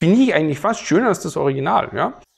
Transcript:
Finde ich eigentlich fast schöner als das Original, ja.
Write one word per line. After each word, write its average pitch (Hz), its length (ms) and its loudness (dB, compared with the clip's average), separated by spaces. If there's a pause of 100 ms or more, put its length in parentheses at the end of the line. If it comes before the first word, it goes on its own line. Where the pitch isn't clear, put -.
Finde 196 220 4
ich 247 120 4
eigentlich 151 260 0
fast 220 260 -4
schöner 226 220 2
als 185 120 0
das 156 160 -8
Original, 139 580 -2
ja. 185 260 -4 (180)